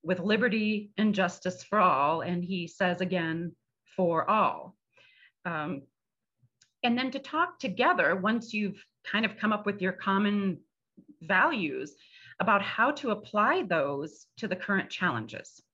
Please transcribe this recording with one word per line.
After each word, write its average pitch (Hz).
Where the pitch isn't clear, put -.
with 180
liberty 214
and 214
justice 185
for -
all." 156
And 175
he 180
says 180
again, 165
"For 170
all." 180
Um, 170
and 240
then 254
to 269
talk 330
together, 196
once 214
you've 208
kind 220
of 220
come 214
up 208
with 202
your 185
common 196
values, 165
about 196
how 233
to 285
apply 220
those 156
to 214
the 185
current -
challenges. -